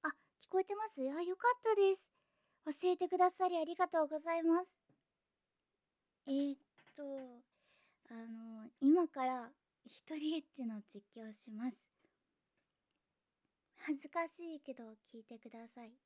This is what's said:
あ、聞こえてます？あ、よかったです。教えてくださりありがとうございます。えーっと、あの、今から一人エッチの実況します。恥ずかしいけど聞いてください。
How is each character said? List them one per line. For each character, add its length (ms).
あ、 60
聞 80
こ 120
え 40
て 120
ま 120
す？ 120
あ、 220
よ 140
か 200
っ 60
た 120
で 220
す。 120
教 60
え 60
て 120
く 100
だ 120
さ 180
り 100
あ 60
り 100
が 140
と 160
う 40
ご 120
ざ 160
い 60
ま 200
す。 60
え 40
ー 240
っ 40
と、 60
あ 40
の、 560
今 280
か 180
ら 240
一 300
人 220
エ 20
ッ 60
チ 100
の 240
実 160
況 200
し 160
ま 200
す。 160
恥 120
ず 100
か 200
し 280
い 40
け 120
ど 120
聞 60
い 60
て 140
く 120
だ 180
さ 160
い。 80